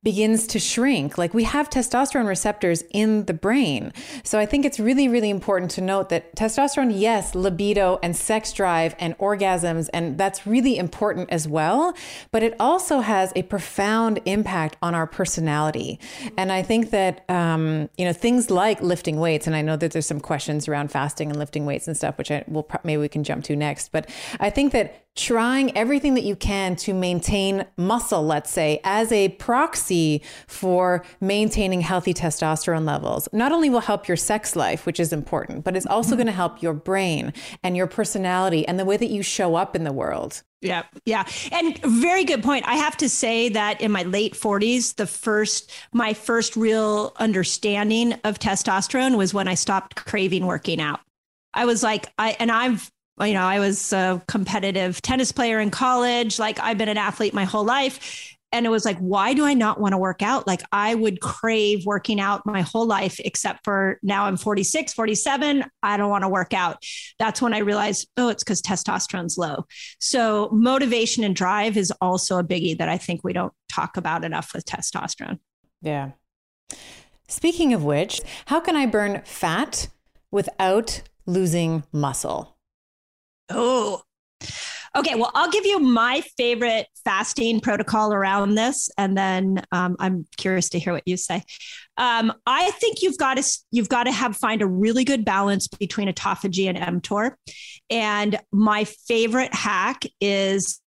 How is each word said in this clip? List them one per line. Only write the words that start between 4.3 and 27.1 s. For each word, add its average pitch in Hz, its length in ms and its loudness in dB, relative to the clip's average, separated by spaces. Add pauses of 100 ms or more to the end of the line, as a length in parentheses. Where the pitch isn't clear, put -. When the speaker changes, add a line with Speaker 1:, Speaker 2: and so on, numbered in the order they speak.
Speaker 1:
I 208 80 4
think 285 180 2
it's 269 140 0
really, 254 300 4
really 233 200 2
important 190 440 0
to - 80 -6
note 190 300 0
that - 260 -4
testosterone, 254 580 2
yes, 208 400 2
libido 190 680 2
and 170 140 -2
sex - 380 -2
drive 165 480 2
and 170 180 -4
orgasms, 185 760 0
and 170 240 -2
that's 196 300 -2
really 240 320 4
important 180 520 -2
as 160 180 -2
well, 190 460 2 (360)
but 226 140 2
it 226 160 0
also 302 400 2
has 190 340 2
a 185 80 0
profound 208 800 0
impact 190 580 0
on 170 120 0
our 165 120 0
personality. 156 920 -2 (380)
And 190 160 0
I 190 100 0
think 226 280 2
that, 190 380 0
um, 160 680 0
you 180 60 0
know, 175 80 2
things 233 400 2
like 196 280 4
lifting 175 380 0
weights, 160 300 0
and 156 80 0
I 151 60 0
know 156 140 0
that 156 140 0
there's 156 160 -2
some 147 140 -4
questions 147 480 -4
around 147 240 -2
fasting 147 360 -4
and 147 120 -4
lifting 147 260 -4
weights 143 220 -4
and 156 80 -4
stuff, 143 220 -4
which 143 120 -6
I 147 160 -2
will 151 160 -4
pro-, - 220 -6
maybe 151 160 0
we 147 80 0
can 151 160 -4
jump 143 220 -4
to 147 100 -2
next, 147 340 -4
but 156 180 -2 (300)
I 208 100 0
think 277 240 2
that - 440 -2
trying 247 600 2
everything 262 380 2
that 247 80 2
you 202 140 -2
can 196 400 0
to 196 180 -4
maintain 190 720 0 (100)